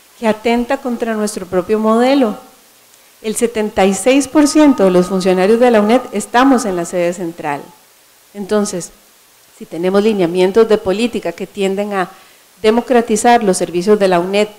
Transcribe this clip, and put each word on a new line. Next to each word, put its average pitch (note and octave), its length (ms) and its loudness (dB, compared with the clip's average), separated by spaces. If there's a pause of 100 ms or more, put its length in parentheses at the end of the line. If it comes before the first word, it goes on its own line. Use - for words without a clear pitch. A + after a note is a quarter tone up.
(200)
que A#3 80 -4
atenta A#3 500 -2
contra A#3+ 360 -6
nuestro G#3+ 320 -6
propio F#3 340 -2
modelo. A#3 580 2 (840)
El G#3+ 160 -6
setenta G#3+ 480 -2
y G3 80 2
seis C4+ 340 0
por D4+ 200 4
ciento C#4+ 360 4
de F#3+ 80 4
los F3+ 160 2
funcionarios F#3+ 520 2
de B3 120 4
la G#3+ 100 4
uned A3+ 200 2 (100)
estamos A#3+ 540 0
en F#3+ 100 -4
la E3+ 80 -4
sede F3 300 -2
central. E3 480 -8 (720)
Entonces, G3+ 580 -4 (680)
si A3+ 80 -18
tenemos F#3 380 -2
lineamientos F#3+ 640 2
de G#3 100 2
política G#3 540 -2
que - 160 -10
tienden G3+ 460 -4
a F#3 160 -4 (520)
democratizar A#3 840 2
los F#3+ 140 0
servicios F3+ 420 0
de G3 100 2
la F3 100 2
uned, G3+ 400 -2